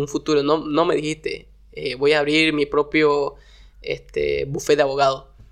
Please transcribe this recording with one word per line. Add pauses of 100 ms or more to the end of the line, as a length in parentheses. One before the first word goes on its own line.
un
futuro
no,
no
me
dijiste, (240)
eh,
"Voy
a
abrir
mi
propio, (460)
este,
buffet
de
abogado". (200)